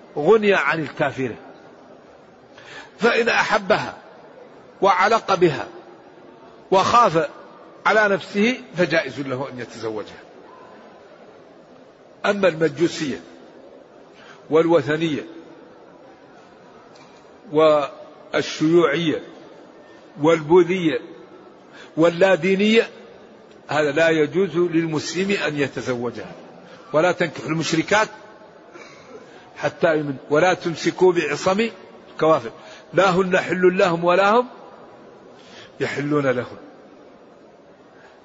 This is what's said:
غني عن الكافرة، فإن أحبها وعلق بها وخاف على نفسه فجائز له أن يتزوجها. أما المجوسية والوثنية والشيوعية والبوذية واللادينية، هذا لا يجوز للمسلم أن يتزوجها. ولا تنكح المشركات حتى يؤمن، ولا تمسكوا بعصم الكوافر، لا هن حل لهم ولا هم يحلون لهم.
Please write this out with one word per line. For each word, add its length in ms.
غني 380
عن 260
الكافرة، 560
فإن 300
أحبها 680
وعلق 520
بها 340
وخاف 580
على 280
نفسه 460
فجائز 440
له 320
أن 80
يتزوجها. 600
أما 220
المجوسية 720
والوثنية 760
والشيوعية 1700
والبوذية 800
واللادينية، 920
هذا 240
لا 160
يجوز 480
للمسلم 720
أن 120
يتزوجها. 720
ولا 200
تنكح 320
المشركات 640
حتى 300
يؤمن، 300
ولا 240
تمسكوا 580
بعصم 560
الكوافر، 380
لا 160
هن 280
حل 400
لهم 260
ولا 260
هم 160
يحلون 460
لهم. 300